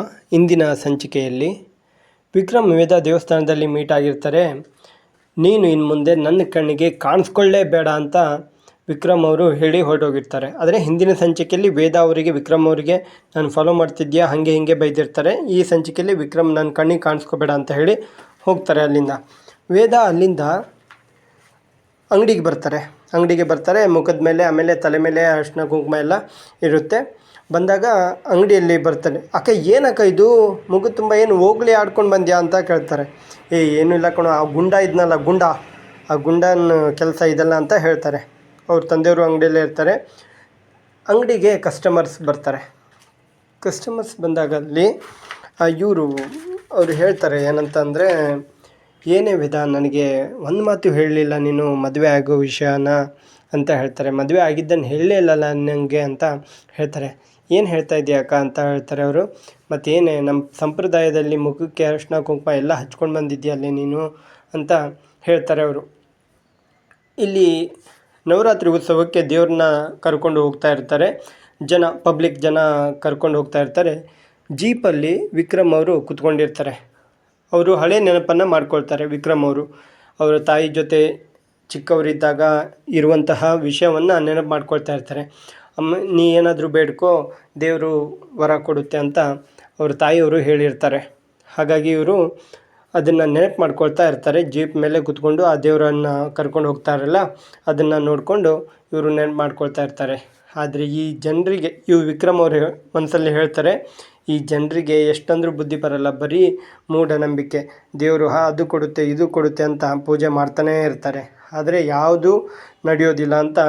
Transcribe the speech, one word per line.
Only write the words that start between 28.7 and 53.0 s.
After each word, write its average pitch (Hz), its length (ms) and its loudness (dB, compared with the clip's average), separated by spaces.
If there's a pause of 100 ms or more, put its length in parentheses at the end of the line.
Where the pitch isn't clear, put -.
ಬರ್ತಾರೆ. 147 560 -2
"ಅಕ್ಕ, - 160 -2
ಏನಕ್ಕ 220 500 2
ಇದು? 208 540 4 (160)
ಮುಖದ 190 200 0
ತುಂಬ 214 240 -2
ಏನು 214 260 4
ಓಗ್ಲಿ 214 320 4
ಆಡ್ಕೊಂಡು 208 400 2
ಬಂದ್ಯಾ?" 180 260 2
ಅಂತ 170 180 0
ಕೇಳ್ತಾರೆ. 147 600 -2 (360)
"ಏ, 170 60 2
ಏನೂ 160 380 2
ಇಲ್ಲ 170 140 2
ಕಣೋ, 170 200 0
ಆ 151 140 2
ಗುಂಡ 151 300 0
ಇದ್ನಲ್ಲ, 175 420 2
ಗುಂಡ, 175 280 2 (680)
ಆ 156 40 -2
ಗುಂಡನ 170 580 2 (260)
ಕೆಲಸ 160 240 -2
ಇದೆಲ್ಲ" 160 320 2
ಅಂತ 156 200 0
ಹೇಳ್ತಾರೆ 156 560 -2 (400)
ಅವ್ರ 165 140 2
ತಂದೆಯವರು. 165 400 2
ಅಂಗಡಿಯಲ್ಲೇ 160 360 2
ಇರ್ತಾರೆ. 156 480 -2 (1000)
ಅಂಗಡಿಗೆ 208 500 2
ಕಸ್ಟಮರ್ಸ್ 170 640 -2
ಬರ್ತಾರೆ. 143 520 -6 (840)
ಕಸ್ಟಮರ್ಸ್ 226 600 -8
ಬಂದಾಗ 160 340 -2
ಅಲ್ಲಿ, 156 460 0 (580)
ಆ, 170 80 2
ಇವರು, 165 440 0 (600)
ಅವರು 170 200 2
ಹೇಳ್ತಾರೆ 156 520 0
ಏನಂತಂದರೆ, 147 640 0 (1000)
"ಏನೇ 196 260 2
ವೇದ, 151 220 -2
ನನಗೆ 143 800 -2
ಒಂದು 196 300 -4
ಮಾತು 202 280 0
ಹೇಳಲಿಲ್ಲ 151 460 0
ನೀನು 147 380 0
ಮದುವೆ 135 320 0
ಆಗೋ 143 300 2
ವಿಷಯನ" 139 500 -2 (640)